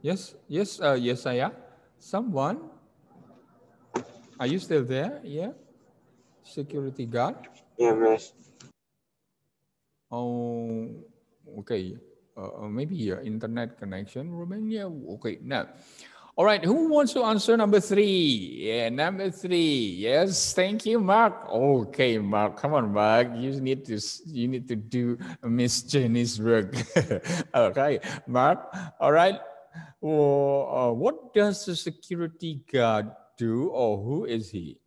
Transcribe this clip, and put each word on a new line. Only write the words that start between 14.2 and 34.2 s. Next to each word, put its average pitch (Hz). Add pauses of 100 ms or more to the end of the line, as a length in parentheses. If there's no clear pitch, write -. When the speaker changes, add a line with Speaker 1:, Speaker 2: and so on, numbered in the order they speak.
Speaker 1:
Romania. 196 (300)
Okay, 107
now. 127 (680)
All 175
right, 208
who 294
wants 294
to 247
answer 220
number 208
three? 151
Yeah, 113
number 185
three. 151
Yes, 147
thank 196
you, 226
Mark. 208
Okay, 123
Mark, 104
come 147
on, 107
Mark. 113
You 131
need 131
to 110
s-, -
you 123
need 127
to 120
do 120 (240)
Miss 120
Jenny's 120
work. 110 (380)
<laughs> -
Okay, 135 (320)
Mark. 135 (320)
All 139
right. 180 (580)
Well, 139
uh, 123
what 220
does 208
the 180
security 165 (100)
guard 110 (280)
do, 120
or 117
who 131